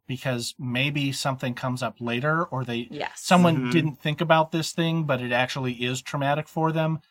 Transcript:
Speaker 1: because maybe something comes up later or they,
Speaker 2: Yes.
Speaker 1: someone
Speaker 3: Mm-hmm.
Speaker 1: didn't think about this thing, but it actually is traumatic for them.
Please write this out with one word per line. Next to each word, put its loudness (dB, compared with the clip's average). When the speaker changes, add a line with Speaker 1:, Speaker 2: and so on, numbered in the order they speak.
Speaker 1:
because -4
maybe -2
something -2
comes -4
up -4
later 0
or -6
they, -6
Speaker 2:
Yes. -8
Speaker 1:
someone 6
Speaker 3:
Mm-hmm. 0
Speaker 1:
didn't 2
think -4
about 4
this -2
thing, 0
but 0
it -4
actually 0
is -4
traumatic -2
for 0
them. 0